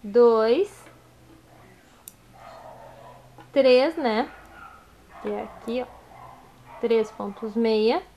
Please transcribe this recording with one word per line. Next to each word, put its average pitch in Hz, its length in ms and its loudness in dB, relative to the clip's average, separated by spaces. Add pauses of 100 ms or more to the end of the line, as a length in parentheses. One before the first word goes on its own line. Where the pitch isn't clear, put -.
dois, 233 840 2 (2750)
três, 269 460 4
né? 247 340 -4 (880)
Que 214 80 -8
é 208 140 -8
aqui, 233 420 -10
ó. - 920 -20
Três 226 320 0
pontos 202 460 -10
meia. 226 440 0 (160)